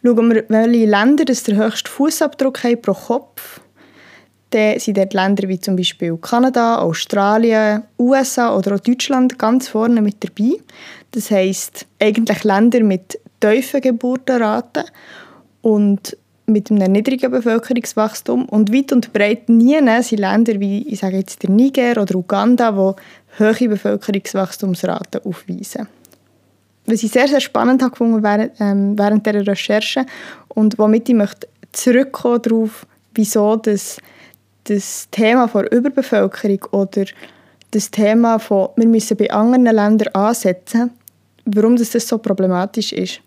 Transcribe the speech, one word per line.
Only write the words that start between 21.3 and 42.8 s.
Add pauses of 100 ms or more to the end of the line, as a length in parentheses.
der
Niger
oder
Uganda,
die
hohe
Bevölkerungswachstumsraten
aufweisen. (960)
Was
ich
sehr,
sehr
spannend
habe
gefunden
während,
ähm,
während
dieser
Recherche (420)
und
womit
ich
möchte (240)
zurückkommen
darauf, (280)
wieso
das, (680)
das
Thema
von
Überbevölkerung
oder (680)
das
Thema
von,
wir
müssen
bei
anderen
Ländern
ansetzen, (540)
warum
das,
das
so
problematisch